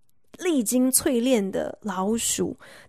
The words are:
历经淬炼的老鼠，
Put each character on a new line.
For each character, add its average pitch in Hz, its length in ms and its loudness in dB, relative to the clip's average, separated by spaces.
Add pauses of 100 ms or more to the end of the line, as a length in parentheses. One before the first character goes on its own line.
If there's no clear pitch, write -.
(380)
历 320 240 0
经 254 280 2
淬 254 300 2
炼 226 300 2
的 - 320 -6
老 196 340 -2
鼠， - 400 -4 (320)